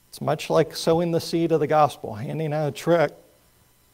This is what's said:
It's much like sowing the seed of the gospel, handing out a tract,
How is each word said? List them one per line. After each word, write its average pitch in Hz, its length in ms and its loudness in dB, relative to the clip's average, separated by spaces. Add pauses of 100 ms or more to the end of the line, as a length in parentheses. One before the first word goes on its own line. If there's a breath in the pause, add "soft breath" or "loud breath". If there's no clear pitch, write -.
It's - 120 -16
much 147 300 -4
like 160 240 2
sowing 170 380 0
the 165 80 0
seed 165 320 -2
of 160 80 2
the 151 60 0
gospel, 143 480 0
handing 143 380 -6
out 151 160 -2
a 139 40 -4
tract, 165 420 2 (800)